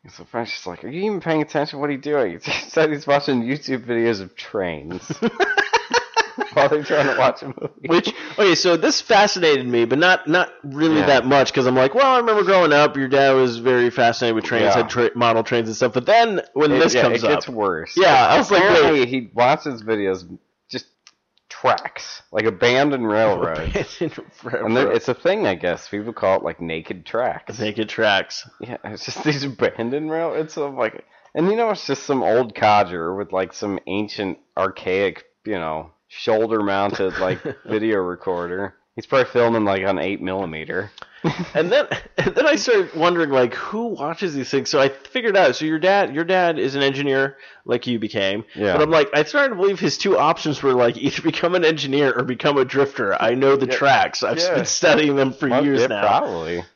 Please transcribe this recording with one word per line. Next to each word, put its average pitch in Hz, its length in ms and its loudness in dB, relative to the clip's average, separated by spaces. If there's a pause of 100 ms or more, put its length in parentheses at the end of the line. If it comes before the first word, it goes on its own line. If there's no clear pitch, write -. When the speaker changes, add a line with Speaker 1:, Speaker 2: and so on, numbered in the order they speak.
Speaker 1:
And - 80 -20
so 87 120 -20
French 117 320 -8
is - 100 -14
like, 87 180 -12
"Are 101 40 -12
you 165 140 -10
even 202 180 -6
paying 156 220 -2
attention? 147 380 -4
What 147 100 -4
are - 20 -4
you 135 60 -6
doing?" 127 420 -2
<laughs> - 20 -20
He - 80 -10 (200)
said 156 200 2
he's 143 160 -6
watching 143 360 0
YouTube 131 420 -6
videos 117 380 0
of 87 140 -16
trains 87 800 -8
<laughs> 415 1400 -2
while 139 160 4
they're 151 140 0
trying 147 300 0
to - 60 -2
watch 127 240 2
a 139 60 -12
movie. - 400 -12
Speaker 2:
Which, 180 260 0 (240)
okay, 190 160 4
so 170 220 2
this 226 240 2
fascinated 180 680 2
me, 120 180 2
but 127 140 0
not, 180 300 2
not 175 220 0 (140)
really 151 360 0
Speaker 1:
Yeah. - 60 2
Speaker 2:
that 127 200 4
much, 135 260 4
'cause 131 140 2
I'm 127 80 2
like, 131 200 2
"Well, 269 120 4
I 254 120 4
remember 220 260 2
growing 175 280 4
up, 147 240 4
your 135 120 -2
dad 139 240 4
was 127 260 4
very 120 320 2
fascinated 117 460 0
with 110 80 -2
trains, 117 200 0 (100)
Speaker 1:
Yeah. - 20 4
Speaker 2:
had 113 120 0
tra-, 120 260 0
model 117 280 2
trains 113 260 -2
and 110 80 -6
stuff." 123 160 0
But 120 140 -2
then 220 340 4 (140)
when 147 180 2
Speaker 1:
It, - 60 2
Speaker 2:
this 113 160 4
Speaker 1:
yeah, 123 80 4
Speaker 2:
comes 120 220 2
Speaker 1:
it - 20 2
Speaker 2:
up, 107 120 2
Speaker 1:
gets - 100 -8
worse. 98 480 -4
Speaker 2:
yeah, 170 320 6
I 170 100 6
was 196 120 0
like, 185 120 4
"Wait." 202 80 4
Speaker 1:
Apparently 143 360 4
he 123 280 -6
watches 123 480 0
videos, 98 420 -2 (460)
just - 160 -12 (640)
tracks, - 720 -4 (100)
like 107 120 -2
abandoned 123 640 2
railroad. 92 500 2
Speaker 2:
<laughs> 80 160 -6
Abandoned - 380 -6 (300)
Speaker 1:
And 113 340 -2
there, - 80 4
Speaker 2:
railroad. 117 120 0
Speaker 1:
it's - 120 -2
a 123 60 -2
thing, 190 320 0
I 95 80 0
guess. 85 340 -4
People 107 240 -8
call 95 260 0
it, - 60 -4
like, 82 160 -8
naked 82 440 -10
tracks. 113 540 -6
Speaker 2:
Naked 107 300 -4
tracks. 104 600 -2 (120)
Speaker 1:
Yeah, 120 240 -12
it's 104 200 -14
just - 200 -12
these 147 200 -2
abandoned 127 680 -4
railroads. 156 440 -6
So 147 120 -6
I'm 135 100 -10
like, 117 280 -4 (300)
and 175 160 0
you 214 60 0
know, 226 140 0
it's 190 160 -6
just 139 180 -4
some 131 180 -2
old 110 320 2
codger 95 600 2
with, 98 180 -8
like, 92 200 -2
some 101 340 -6
ancient, 101 520 -6 (180)
archaic, 92 680 -2 (200)
you 104 140 -6
know, 80 320 -8 (180)
shoulder-mounted, 101 1120 0
like, 92 240 -2
Speaker 2:
<laughs> - 240 -10
Speaker 1:
video 107 320 -2
recorder. 90 760 -6 (220)
He's 113 100 -14
probably 127 240 0
filming, 117 340 2
like, 98 220 0
on 95 120 0
eight 92 220 -4
millimeter. 90 760 -6
<laughs> - 40 -20 (540)
Speaker 2:
And 165 180 0
then, 285 160 2 (280)
and 185 200 -2
then 285 100 2
I 294 80 4
started 214 400 0
wondering, 165 360 0
like, 127 240 2
who 226 340 -6
watches 160 460 -6
these 135 160 -6
things? 135 200 -2
So 151 100 0
I 139 80 4
figured 220 480 -4
out. 147 200 4
So 156 80 -6
your 156 160 -2
dad, 185 340 2
your 160 80 -2
dad 170 380 0
is 135 160 -2
an 139 80 0
engineer, 139 520 0 (280)
like 120 240 -4
you 117 100 -2
became. 104 460 -4 (100)
Speaker 1:
Yeah. 98 200 0
Speaker 2:
But 156 80 2
I'm 151 100 2
like, 147 200 4
I 151 120 2
started 285 240 0
to 233 80 -4
believe 190 240 0
his - 180 -2
two 196 180 2
options 156 460 0
were, 135 120 2
like, 120 220 2
either 135 260 -4
become 170 340 -2
an 175 80 2
engineer 143 520 0
or 123 60 -2
become 139 340 -2
a 131 80 4
drifter. 131 560 -2
I 117 140 2
know 135 220 4
the 135 100 0
Speaker 1:
Yeah. 127 80 -2
Speaker 2:
tracks. 123 480 2
I've 131 160 -2
Speaker 1:
Yeah. 170 160 0
Speaker 2:
been 131 100 0
studying 151 520 2
them 135 160 2
for - 160 -4
Speaker 1:
Well, 127 160 2
Speaker 2:
years 135 160 2
Speaker 1:
yeah, 123 80 4
Speaker 2:
now. 101 180 -2
Speaker 1:
probably. 87 580 0 (120)